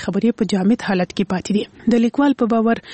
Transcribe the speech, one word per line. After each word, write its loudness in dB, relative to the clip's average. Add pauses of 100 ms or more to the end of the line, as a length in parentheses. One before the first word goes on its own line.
خبرې 0 (120)
په -2
جامد 2
حالت -2
کې -2
پاتې -4
دي؟ -2
د 4
لیکوال 2
په 0
باور، 0 (120)